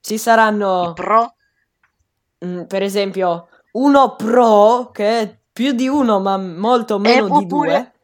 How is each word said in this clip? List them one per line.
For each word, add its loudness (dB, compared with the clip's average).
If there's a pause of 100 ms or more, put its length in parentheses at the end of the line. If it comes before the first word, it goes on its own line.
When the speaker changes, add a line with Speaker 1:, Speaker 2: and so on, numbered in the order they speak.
Speaker 1:
Ci -8
saranno, 2
Speaker 2:
I -14
Pro? -2 (1080)
Speaker 1:
mm, -8
per -4
esempio, -4 (240)
uno 2
Pro, 2
che -2
è -8 (120)
più -4
di -2
uno, 0
ma -2
molto -2
Speaker 2:
Eh, -4
Speaker 1:
meno 2 (120)
di 0
Speaker 2:
oppure, -2
Speaker 1:
due. -4 (100)